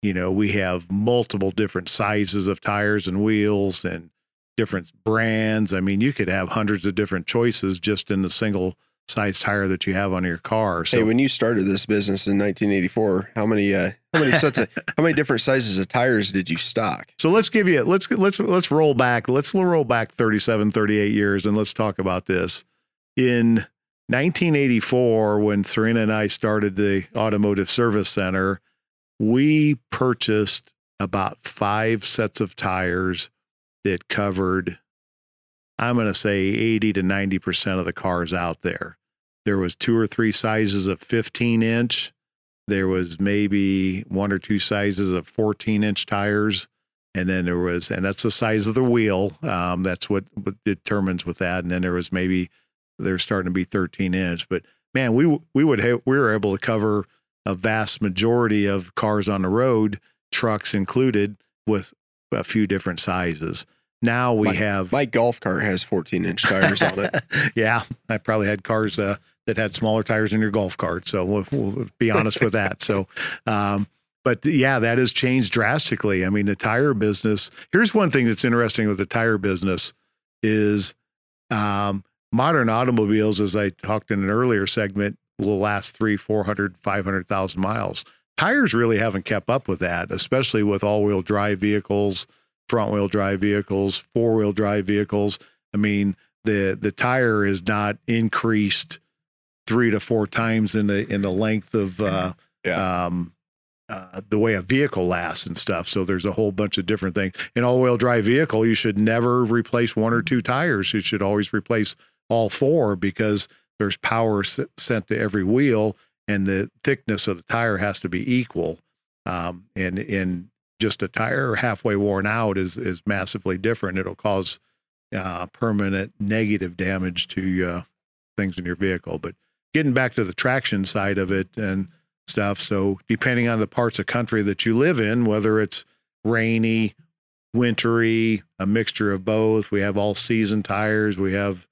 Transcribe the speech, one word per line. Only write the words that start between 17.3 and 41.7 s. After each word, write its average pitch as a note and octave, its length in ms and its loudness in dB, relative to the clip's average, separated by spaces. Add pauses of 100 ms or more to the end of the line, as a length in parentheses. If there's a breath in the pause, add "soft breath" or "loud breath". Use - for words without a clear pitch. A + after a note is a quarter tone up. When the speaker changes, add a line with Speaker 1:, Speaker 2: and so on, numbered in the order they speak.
Speaker 1:
let's G#3+ 180 4
give G#3 180 2
you, D#3 160 4
let's, F#3 280 2
let's, G3 280 2
let's F3+ 320 2
roll D3+ 220 4
back. B2 340 2
Let's C3+ 280 0
roll F3+ 300 2
back A2+ 280 0
thirty-seven, G#2+ 580 2
thirty-eight G#2+ 440 2
years G2+ 320 0
and G#2 100 2
let's G#2+ 160 -2
talk G#2 260 -2
about F#2 280 -2
this. F2+ 360 0 (540)
In A#2 480 4 (420)
nineteen E3 480 2
eighty-four, A#2 840 2
when G#2 240 2
Serena A2+ 360 0
and G#2+ 120 0
I G#2+ 140 0
started G#2 500 0
the G2 280 0 (120)
automotive G#2 540 0
service G#2+ 400 2
center, F#2+ 500 0 (600)
we D3 560 4 (140)
purchased A2 840 0 (260)
about G2 440 -2
five G#2+ 640 -2
sets - 360 -2
of G2+ 160 -4
tires F#2 720 -2 (540)
that F#2 240 -2
covered, F#2 720 -2 (1000)
I'm A#2+ 180 0
gonna G#2+ 180 0
say G2+ 240 0
eighty G#2+ 560 0
to F#2+ 80 -2
ninety G2 360 0
percent F#2 400 -2
of F2+ 60 -2
the F2 80 -4
cars F2 400 -2
out F2 300 -4
there. - 360 -6 (460)
There G2+ 140 0
was F2+ 180 -2
two A#2 200 0
or A2 120 2
three A2 240 0
sizes G#2 560 0
of F#2 120 -4
fifteen A#2 600 0
inch. A#2 500 -2 (540)